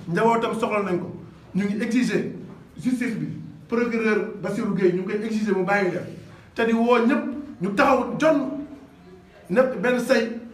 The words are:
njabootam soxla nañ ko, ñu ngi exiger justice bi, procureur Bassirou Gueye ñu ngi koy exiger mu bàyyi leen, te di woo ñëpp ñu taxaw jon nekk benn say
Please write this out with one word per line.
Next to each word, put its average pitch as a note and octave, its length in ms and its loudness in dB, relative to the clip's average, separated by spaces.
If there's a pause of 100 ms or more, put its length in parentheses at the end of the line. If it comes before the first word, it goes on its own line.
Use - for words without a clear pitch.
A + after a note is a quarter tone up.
(140)
njabootam A3+ 460 2
soxla G#3+ 240 0
nañ F3+ 160 -2
ko, - 120 -8 (440)
ñu F#3+ 100 2
ngi G3+ 160 -2
exiger A#3 500 0 (460)
justice A#3+ 380 -2
bi, D#3+ 120 -4 (420)
procureur A3 720 0
Bassirou G3+ 340 -2
Gueye F3+ 180 4
ñu F#3 100 0
ngi - 100 -6
koy G#3+ 120 -2
exiger G#3 300 0
mu F#3 80 0
bàyyi G3 280 2
leen, - 120 -6 (520)
te A#3 100 2
di A3+ 80 2
woo A#3 260 4
ñëpp A#3 240 2 (380)
ñu F#3+ 140 0
taxaw C4+ 440 2
jon D4 460 0 (840)
nekk B3+ 320 2
benn B3 180 2
say A#3 300 2 (240)